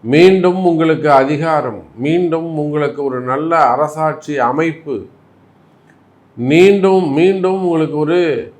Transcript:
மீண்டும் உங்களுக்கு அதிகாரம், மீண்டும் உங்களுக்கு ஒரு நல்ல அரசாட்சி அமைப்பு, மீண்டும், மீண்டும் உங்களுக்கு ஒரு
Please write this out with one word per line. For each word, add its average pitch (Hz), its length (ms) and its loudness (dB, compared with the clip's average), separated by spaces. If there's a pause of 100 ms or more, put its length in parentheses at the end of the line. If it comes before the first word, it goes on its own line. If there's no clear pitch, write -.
(120)
மீண்டும் 180 480 4 (120)
உங்களுக்கு 160 380 0 (120)
அதிகாரம், 143 580 -2 (260)
மீண்டும் 165 440 -2 (140)
உங்களுக்கு 147 440 -4
ஒரு 127 120 -4 (120)
நல்ல 156 200 -2 (200)
அரசாட்சி 151 640 -4 (140)
அமைப்பு, 151 480 -4 (1400)
மீண்டும், 185 720 4 (100)
மீண்டும் 190 480 0
உங்களுக்கு 156 400 -2
ஒரு 170 140 0 (400)